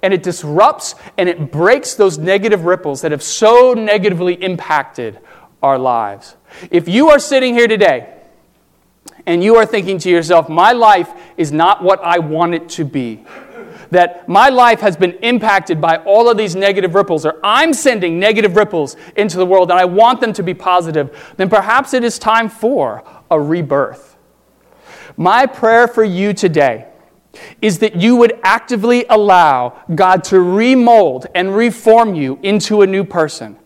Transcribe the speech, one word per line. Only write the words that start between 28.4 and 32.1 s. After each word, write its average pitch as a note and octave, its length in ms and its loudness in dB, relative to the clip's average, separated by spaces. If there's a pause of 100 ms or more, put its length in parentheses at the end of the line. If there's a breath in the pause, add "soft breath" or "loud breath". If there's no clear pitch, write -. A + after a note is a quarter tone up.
actively A3+ 640 -2
allow F3 680 2 (200 loud breath)
God F#3 320 2
to F#3+ 160 2
remold G#3+ 960 2
and F#3 200 -2
reform A3+ 600 2